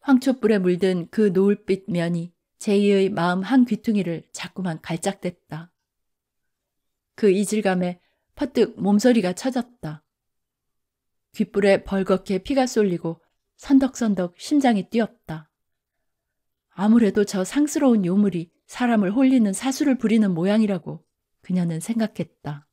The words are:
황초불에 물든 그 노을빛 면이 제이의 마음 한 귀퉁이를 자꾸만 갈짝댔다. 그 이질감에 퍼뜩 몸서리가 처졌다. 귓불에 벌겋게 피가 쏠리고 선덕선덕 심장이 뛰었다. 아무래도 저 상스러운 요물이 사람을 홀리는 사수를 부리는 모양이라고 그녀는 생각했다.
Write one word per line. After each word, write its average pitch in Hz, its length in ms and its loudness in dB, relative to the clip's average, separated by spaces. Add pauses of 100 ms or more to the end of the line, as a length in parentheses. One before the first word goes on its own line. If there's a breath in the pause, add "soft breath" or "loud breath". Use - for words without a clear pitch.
황초불에 254 580 2
물든 180 500 0
그 208 240 2
노을빛 196 560 0
면이 170 420 -4 (280)
제이의 202 500 2
마음 180 320 -2
한 240 240 4
귀퉁이를 202 680 -4
자꾸만 175 500 -10
갈짝댔다. 175 920 -8 (1400)
그 202 160 2
이질감에 185 680 -2 (360)
퍼뜩 - 440 -2
몸서리가 208 540 2
처졌다. 233 720 -8 (1300)
귓불에 196 500 0
벌겋게 190 600 -2
피가 262 240 0
쏠리고 175 540 -2 (360)
선덕선덕 226 800 0
심장이 247 520 0
뛰었다. 160 600 -6 (1160)
아무래도 214 540 2
저 202 200 -2
상스러운 269 600 0
요물이 180 460 -2 (160)
사람을 220 440 0
홀리는 254 420 2
사수를 262 440 -2
부리는 220 360 2
모양이라고 190 720 -2 (360)
그녀는 175 380 -4
생각했다. 175 920 -8